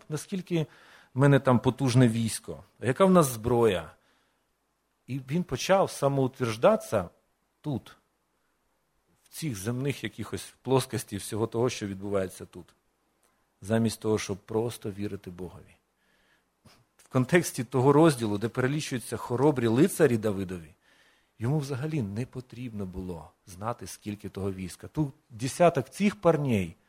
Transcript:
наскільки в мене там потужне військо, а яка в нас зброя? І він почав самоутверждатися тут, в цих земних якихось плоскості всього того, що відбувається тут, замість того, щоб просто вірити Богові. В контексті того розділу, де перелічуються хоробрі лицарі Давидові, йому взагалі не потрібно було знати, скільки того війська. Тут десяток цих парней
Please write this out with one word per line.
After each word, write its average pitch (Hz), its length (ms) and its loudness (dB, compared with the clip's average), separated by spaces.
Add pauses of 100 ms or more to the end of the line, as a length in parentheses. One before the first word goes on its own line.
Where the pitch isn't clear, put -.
наскільки 165 580 -4 (480)
в 127 40 -2
мене 139 200 6
там 123 200 4
потужне 127 480 4
військо, 110 560 -4 (160)
а - 60 -6
яка 135 200 2
в 190 60 6
нас 175 160 6
зброя? 110 640 2 (1160)
І 131 120 -8
він 139 240 -4
почав 180 480 2
самоутверждатися 131 1200 0 (520)
тут, - 340 -8 (1300)
в - 60 -20
цих 147 260 -8
земних 123 480 -4
якихось - 580 -10
плоскості 123 560 0
всього 110 300 -4
того, 117 220 0
що 110 180 -8
відбувається 98 580 -6
тут, 87 200 -20 (960)
замість 110 380 0
того, 110 180 0
щоб 98 200 -6
просто 110 540 -6
вірити 98 400 -10
Богові. 87 440 -16 (1200)
В - 120 -20
контексті 135 540 2
того 135 300 4
розділу, 123 440 4
де 110 120 -4
перелічуються 127 680 -4
хоробрі 127 500 0
лицарі 131 500 4
Давидові, 95 560 -4 (640)
йому 135 200 0
взагалі 143 420 -4
не 104 240 -4
потрібно 117 600 -12
було 90 460 -10 (160)
знати, 101 400 -8
скільки - 420 -10
того 98 220 -4
війська. 92 360 -10
Тут 147 260 -4 (160)
десяток 135 600 0
цих 196 320 -2
парней 131 540 0 (140)